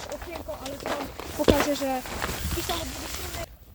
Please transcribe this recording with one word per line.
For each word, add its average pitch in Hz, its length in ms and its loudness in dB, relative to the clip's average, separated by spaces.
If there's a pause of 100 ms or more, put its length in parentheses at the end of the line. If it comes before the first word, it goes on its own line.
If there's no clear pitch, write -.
okienko, 302 600 -6
ale 277 100 -4
to - 140 -2
wam 285 180 0 (300)
pokażę, 285 380 6
że 262 260 2 (580)
i - 20 2
samo 339 240 2
z - 20 -4
drugiej 277 220 -4
strony. - 380 -4 (280)